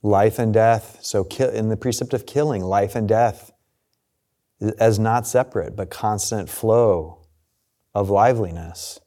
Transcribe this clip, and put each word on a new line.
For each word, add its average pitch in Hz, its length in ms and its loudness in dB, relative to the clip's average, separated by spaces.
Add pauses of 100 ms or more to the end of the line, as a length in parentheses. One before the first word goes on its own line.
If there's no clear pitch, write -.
Life 104 340 2
and 110 160 0
death. 110 480 2
So 101 220 -2
ki-, 127 300 -2
in 110 160 -2
the 110 80 -2
precept 123 360 -4
of 123 120 -4
killing, 143 380 -2
life 101 320 0
and 110 120 -2
death 110 440 0 (1300)
as 110 220 4
not 113 280 0
separate, 113 480 -2
but 98 140 -8
constant 107 600 -4
flow 110 760 0 (680)
of 101 160 -2
liveliness. 98 960 0